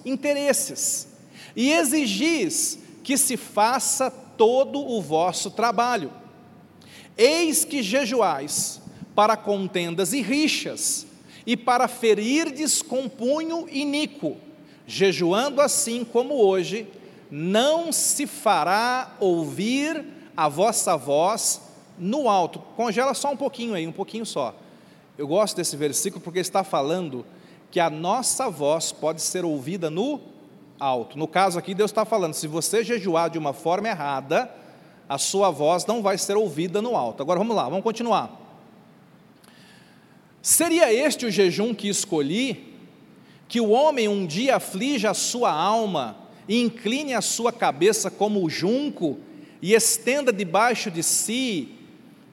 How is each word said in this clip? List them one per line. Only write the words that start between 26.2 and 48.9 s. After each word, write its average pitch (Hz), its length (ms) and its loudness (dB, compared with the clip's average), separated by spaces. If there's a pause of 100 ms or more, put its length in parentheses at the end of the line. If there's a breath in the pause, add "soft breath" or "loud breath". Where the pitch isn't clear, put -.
porque 175 160 -6
está 190 260 0
falando 151 600 -2 (440 loud breath)
que 175 100 0
a 165 100 2
nossa 185 580 -2
voz 151 420 0
pode 160 300 -4
ser 180 240 -4
ouvida 160 460 -4
no 233 300 -2 (580)
alto. 131 400 -2
No 156 100 -4
caso 180 300 2
aqui, 185 160 -6
Deus 196 160 0
está 214 160 0
falando, 190 260 0
se 156 140 -6
você 165 360 -2
jejuar 180 460 0
de 160 80 -6
uma 143 160 -2
forma 190 360 -2
errada, 151 640 -2 (560 loud breath)
a 139 120 -4
sua 196 320 2
voz 160 340 2
não 226 160 -2
vai 196 160 0
ser 202 200 -2
ouvida 180 440 -2
no 233 160 -2
alto. 120 260 -4
Agora 175 160 0
vamos 220 160 0
lá, 165 100 0
vamos 170 180 -4
continuar. 214 560 -2 (2000 loud breath)
"Seria 330 500 4
este 247 360 2
o 220 40 0
jejum 196 440 2
que 202 120 -6
escolhi, 180 920 -2 (680 loud breath)
que 240 140 -2
o 220 80 2
homem 254 400 4
um 202 160 0
dia 208 320 2
aflija 214 540 -2
a 180 40 0
sua 226 380 0
alma 170 640 0 (320 loud breath)
e 233 140 2
incline 247 500 -2
a 220 80 0
sua 233 320 -2
cabeça 190 580 2
como 208 320 0
o 160 60 0
junco 185 720 -2 (420 loud breath)